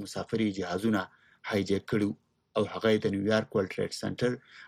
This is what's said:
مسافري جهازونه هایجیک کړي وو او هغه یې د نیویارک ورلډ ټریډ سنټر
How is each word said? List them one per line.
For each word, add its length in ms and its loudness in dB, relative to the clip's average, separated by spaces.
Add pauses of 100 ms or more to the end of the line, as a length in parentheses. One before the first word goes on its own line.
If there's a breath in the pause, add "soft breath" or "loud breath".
مسافري 560 -2
جهازونه 420 0 (480 soft breath)
هایجیک 420 2
کړي 180 2
وو 60 -4 (420)
او 60 4 (100)
هغه 200 2
یې 100 6
د 100 2
نیویارک 420 2
ورلډ 200 0
ټریډ 260 -4
سنټر 300 -2 (360 loud breath)